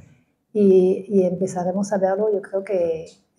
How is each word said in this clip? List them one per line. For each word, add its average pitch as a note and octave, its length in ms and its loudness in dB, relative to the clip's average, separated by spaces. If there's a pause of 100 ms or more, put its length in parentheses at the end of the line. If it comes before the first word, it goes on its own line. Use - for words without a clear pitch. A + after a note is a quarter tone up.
(540)
y, F#3+ 540 4
y G3 160 2
empezaremos F3+ 720 -4
a G3+ 40 0
verlo, G3 340 0
yo G3 120 -4
creo G3 200 -6
que E3+ 420 -4 (340)